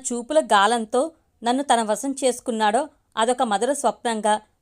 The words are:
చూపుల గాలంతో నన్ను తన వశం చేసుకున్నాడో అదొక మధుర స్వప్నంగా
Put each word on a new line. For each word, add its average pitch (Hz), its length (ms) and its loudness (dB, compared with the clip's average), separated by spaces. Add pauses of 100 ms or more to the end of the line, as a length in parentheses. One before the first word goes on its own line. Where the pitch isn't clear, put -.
(120)
చూపుల 240 280 0
గాలంతో 226 720 2 (340)
నన్ను 247 180 0
తన 240 200 2
వశం 214 300 -4 (120)
చేసుకున్నాడో 240 640 0 (280)
అదొక 247 260 0
మధుర 220 300 0
స్వప్నంగా 214 680 -2 (220)